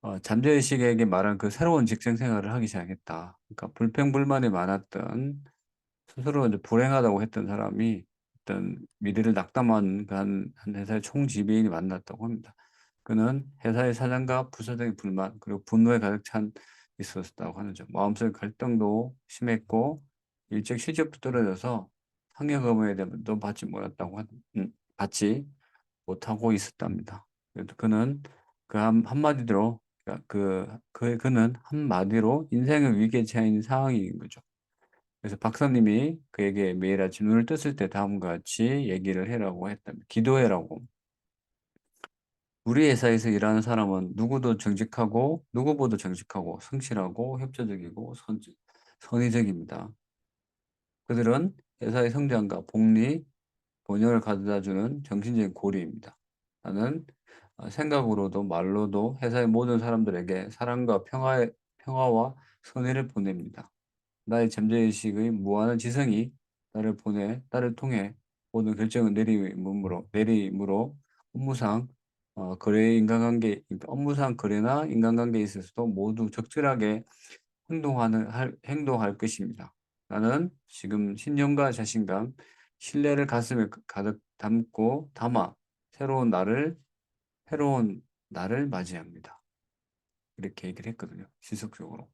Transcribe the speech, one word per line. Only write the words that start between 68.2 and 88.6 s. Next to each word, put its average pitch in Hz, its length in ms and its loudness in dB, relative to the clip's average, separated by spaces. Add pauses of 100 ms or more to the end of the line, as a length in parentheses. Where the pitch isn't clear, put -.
모든 107 240 0
결정을 110 400 0
내림으로, 98 960 -2
내림으로 104 840 0 (380)
업무상, 123 520 -2 (480)
어, 92 220 -8
거래, 110 400 4
인간관계, 113 640 2 (240)
업무상 139 500 -2
거래나 117 500 0
인간관계에 113 560 2
있어서도 98 440 -6
모두 107 460 -2
적절하게 113 720 0 (640)
행동하는, 120 560 0
할, 120 300 -6 (100)
행동할 127 500 -2
것입니다. - 560 -8 (360)
나는 123 420 0 (180)
지금 104 480 -4
신념과 143 560 2
자신감, 110 600 -2 (460)
신뢰를 143 480 0
가슴에 117 400 0 (200)
가득 104 340 -4 (180)
담고, 117 760 -2
담아 120 400 -2 (380)
새로운 131 380 0
나를, 117 480 0 (680)
새로운 135 560 0 (260)
나를 120 400 -4